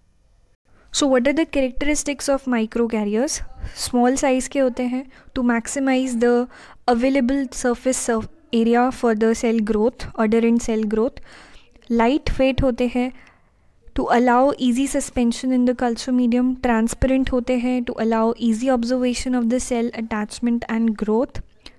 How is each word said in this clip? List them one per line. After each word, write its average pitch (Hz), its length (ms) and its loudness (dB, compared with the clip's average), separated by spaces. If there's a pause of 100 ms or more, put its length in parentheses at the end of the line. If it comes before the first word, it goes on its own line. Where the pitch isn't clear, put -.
(960)
So - 80 -2
what 262 200 4
are 285 160 2
the 320 160 -2
characteristics 285 760 -2
of 269 180 -2
microcarriers? 226 920 -2 (340)
स्मॉल 247 400 0
साइज 262 320 0
के - 100 -4
होते 254 240 0
हैं, 254 280 -6 (280)
to 247 60 0
maximize 254 720 0
the 240 300 2 (420)
available 269 640 2
surface 247 580 -2
surf-, - 440 -6
area 233 380 2
for 233 220 0
the 226 300 0
cell 226 260 0
growth, 220 360 0 (140)
adherent 233 400 2
cell 220 240 -2
growth, 214 360 -2 (720)
लाइट 240 480 2
वेट 262 240 2
होते 247 240 0
हैं, 247 260 -2 (880)
to - 60 -2
allow 247 480 4
easy 254 320 0 (100)
suspension 247 500 -2
in 254 260 2
the - 20 -6
culture 240 400 -2
medium, 247 480 2
ट्रांसपेरेंट 247 720 0
होते 254 260 0
हैं, 254 240 0
to - 120 -8
allow 226 480 0
easy 233 360 0
observation 247 640 -2
of - 20 0
the 247 280 -2
cell 233 320 -4
attachment 233 760 -4
and 226 260 -2
growth, 220 360 -2 (380)